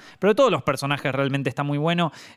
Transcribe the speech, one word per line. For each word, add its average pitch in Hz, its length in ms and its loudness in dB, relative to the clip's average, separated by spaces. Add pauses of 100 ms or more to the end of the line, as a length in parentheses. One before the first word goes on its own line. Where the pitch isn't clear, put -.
(180)
pero 202 160 2
todos 254 180 4
los 139 100 -2
personajes 139 500 -2
realmente 139 360 -2
están 143 180 -4
muy 143 120 -2
buenos. 170 340 0 (240)